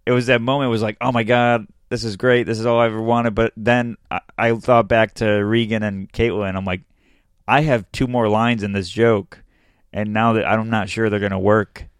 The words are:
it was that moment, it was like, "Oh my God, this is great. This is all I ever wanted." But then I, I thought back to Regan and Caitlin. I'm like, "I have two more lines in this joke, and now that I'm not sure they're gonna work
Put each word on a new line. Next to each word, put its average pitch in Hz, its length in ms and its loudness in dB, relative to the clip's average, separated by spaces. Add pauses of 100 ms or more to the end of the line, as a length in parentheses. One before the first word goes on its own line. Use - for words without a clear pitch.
it 120 60 2
was 123 160 2
that 120 140 2
moment, 135 260 -2
it 120 40 0
was 110 100 0
like, 107 200 -4
"Oh 127 120 0
my 117 100 0
God, 120 420 2 (240)
this 117 140 -6
is 104 140 -8
great. 123 260 2
This 110 160 -4
is 113 60 -4
all 117 140 2
I 117 80 4
ever 110 140 -6
wanted." 117 340 0
But 113 200 0
then 120 400 0 (160)
I, 95 80 -6 (180)
I 117 180 2
thought 117 340 2
back 110 260 2
to 113 120 -4
Regan 107 540 0
and 98 300 -6
Caitlin. 101 460 -2
I'm 95 80 -6
like, 92 160 -6 (640)
"I 131 140 4
have 131 320 0
two 131 140 -2
more 120 200 0
lines 110 360 0
in 101 100 -4
this 95 160 -4
joke, 110 520 0 (520)
and 107 200 -6
now 113 200 2
that 110 120 0
I'm 110 240 -2
not 107 200 -2
sure 110 200 -2
they're 101 120 -2
gonna 98 180 -2
work 104 460 0 (140)